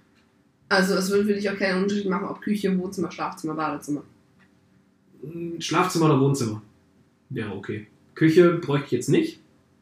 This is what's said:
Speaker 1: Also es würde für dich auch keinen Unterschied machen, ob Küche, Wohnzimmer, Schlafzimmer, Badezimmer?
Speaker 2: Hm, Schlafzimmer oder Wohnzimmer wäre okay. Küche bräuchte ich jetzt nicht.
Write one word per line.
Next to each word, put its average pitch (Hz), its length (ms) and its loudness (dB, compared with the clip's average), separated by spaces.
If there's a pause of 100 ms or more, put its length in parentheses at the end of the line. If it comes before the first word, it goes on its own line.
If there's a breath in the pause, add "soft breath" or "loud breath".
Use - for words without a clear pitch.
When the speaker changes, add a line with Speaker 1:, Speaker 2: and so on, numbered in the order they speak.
(680 soft breath)
Speaker 1:
Also 190 260 4
es 190 140 -2
würde 202 160 4
für 208 80 2
dich 202 160 -2
auch 196 80 -4
keinen 190 260 0
Unterschied 202 260 0
machen, 190 180 -2
ob - 140 -10
Küche, 196 360 0
Wohnzimmer, 180 340 -4
Schlafzimmer, 156 420 -6
Badezimmer? 147 500 -6 (1200)
Speaker 2:
Hm, 170 400 -10
Schlafzimmer 165 460 2
oder 139 120 4
Wohnzimmer 123 420 0 (680)
wäre 110 260 -6
okay. 104 320 -10 (280)
Küche 160 400 6
bräuchte 143 320 -2
ich - 40 -4
jetzt - 180 -2
nicht. - 300 0 (420)